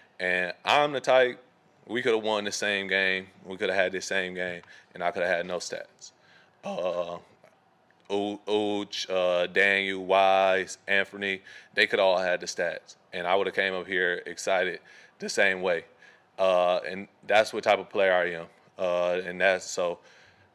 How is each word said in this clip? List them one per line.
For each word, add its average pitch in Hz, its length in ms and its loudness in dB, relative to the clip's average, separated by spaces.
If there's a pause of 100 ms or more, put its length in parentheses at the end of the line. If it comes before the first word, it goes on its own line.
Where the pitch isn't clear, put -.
(180)
And 90 340 -2 (120)
I'm 147 260 2
the 131 80 -6
type, 127 420 2 (460)
we 117 140 -6
coulda 117 180 2
won 107 240 -2
the 101 80 -6
same 101 360 -2
game, 95 400 0 (160)
we 95 140 -12
coulda 92 160 -2
had 92 180 2
the 92 100 -6
same 92 340 -4
game, 90 260 -6 (320)
and 90 100 -10
I 85 80 0
coulda 87 160 -2
had 90 200 0
no 90 100 -4
stats. - 540 -12 (520)
Uh, 87 540 -4 (920)
U-, 101 360 -4
Uch, 104 640 -2
uh, 90 380 2
Daniel, 98 580 0
Wise, 95 720 4 (100)
Anthony, 98 540 -2 (320)
they 104 140 2
could 104 120 0
all 95 200 4
had 90 220 0
the 87 40 -12
stats. - 520 -6 (160)
And 90 120 -6
I 90 100 2
woulda 92 160 2
came 95 220 -2
up 90 140 -6
here 90 380 -2
excited 92 560 -2 (360)
the 214 120 -10
same 95 320 2
way. 90 240 0 (520)
Uh, 90 500 4
and 95 200 -10 (180)
that's 107 280 4
what 107 100 -6
type 104 160 4
of 90 100 -10
player 95 240 2
I 90 200 2
am. 82 120 -10 (320)
Uh, 90 500 0
and 90 140 -6
that's, 92 240 2
so, 87 320 -4 (580)